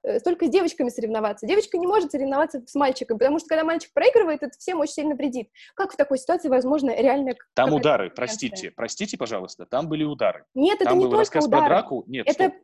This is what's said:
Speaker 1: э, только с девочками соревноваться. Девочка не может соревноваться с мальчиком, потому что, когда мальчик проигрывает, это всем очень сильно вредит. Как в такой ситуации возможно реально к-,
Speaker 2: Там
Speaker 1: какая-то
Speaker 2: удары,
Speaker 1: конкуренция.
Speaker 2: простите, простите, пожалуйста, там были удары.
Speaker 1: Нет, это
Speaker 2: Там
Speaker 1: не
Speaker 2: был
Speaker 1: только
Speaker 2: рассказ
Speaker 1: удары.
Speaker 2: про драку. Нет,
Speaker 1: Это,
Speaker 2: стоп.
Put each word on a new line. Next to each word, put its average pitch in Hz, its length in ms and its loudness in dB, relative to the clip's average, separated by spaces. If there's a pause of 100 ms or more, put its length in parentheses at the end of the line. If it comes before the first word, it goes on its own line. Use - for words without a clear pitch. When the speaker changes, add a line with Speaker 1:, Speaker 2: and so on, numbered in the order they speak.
Speaker 1:
э, 226 160 0
только 339 260 0
с - 20 2
девочками 320 420 2
соревноваться. 214 560 -4
Девочка 381 320 2
не 349 100 -2
может 370 240 2
соревноваться 277 540 -2
с - 100 -20
мальчиком, 262 420 0
потому 285 220 2
что, - 80 -20
когда 320 160 2
мальчик 330 280 -4
проигрывает, 349 500 -2
это 262 160 -10
всем 359 220 -6
очень 294 140 -4
сильно 302 220 -4
вредит. 247 320 -6 (260)
Как - 180 -4
в - 40 -14
такой 277 220 0
ситуации 330 300 -2
возможно 262 480 2
реально 262 380 2
к-, - 200 -16
Speaker 2:
Там 131 120 4
Speaker 1:
какая-то 151 140 2
Speaker 2:
удары, 123 280 2
Speaker 1:
конкуренция. - 80 -14 (320)
Speaker 2:
простите, 95 260 -10
простите, 117 420 -8
пожалуйста, 95 500 -8
там 151 220 -4
были 156 160 -2
удары. 127 400 -2 (100)
Speaker 1:
Нет, 339 260 4
это 381 60 2
Speaker 2:
Там 359 120 4
Speaker 1:
не 370 60 4
Speaker 2:
был 370 60 2
Speaker 1:
только 427 100 4
Speaker 2:
рассказ - 260 2
Speaker 1:
удары. 285 160 4
Speaker 2:
про 285 60 4
драку. 156 400 0
Нет, 127 200 -4
Speaker 1:
Это, 359 160 2
Speaker 2:
стоп. - 200 0